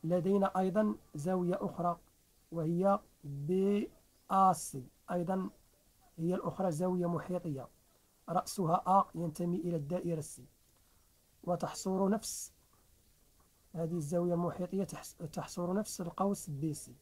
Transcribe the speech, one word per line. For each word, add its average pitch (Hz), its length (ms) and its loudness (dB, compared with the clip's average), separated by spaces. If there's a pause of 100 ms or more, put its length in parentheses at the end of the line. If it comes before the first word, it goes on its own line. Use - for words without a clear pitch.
لدينا 180 560 2
أيضًا 208 360 2 (200)
زاوية 175 460 0
أخرى، 170 380 -2 (520)
وهي 170 480 2 (240)
بي 185 680 2 (420)
آ 190 220 8
سي، 135 340 -6 (240)
أيضًا 185 380 -2 (680)
هي 170 180 0
الأخرى 180 360 -2
زاوية 180 340 0
محيطية. 170 640 -4 (640)
رأسها 170 580 0
آ، 190 280 6
ينتمي 175 420 -2
إلى 175 180 -2
الدائرة 160 460 -2
سي، 131 240 -12 (1000)
وتحصر 190 680 0
نفس - 440 -4 (1200)
هذه 165 220 -4
الزاوية 175 380 0
المحيطية، 175 500 -2
تحس-، - 320 -10 (180)
تحصر 175 400 -4
نفس 208 280 -4
القوس 190 480 -2
بي 147 240 -2
سي. - 280 -12